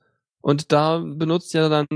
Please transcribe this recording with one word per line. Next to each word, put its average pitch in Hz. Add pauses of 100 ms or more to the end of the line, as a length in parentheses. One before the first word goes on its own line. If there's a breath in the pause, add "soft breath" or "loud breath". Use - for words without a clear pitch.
(400)
Und 147
da 156
benutzt 165
ja 160
dann, 151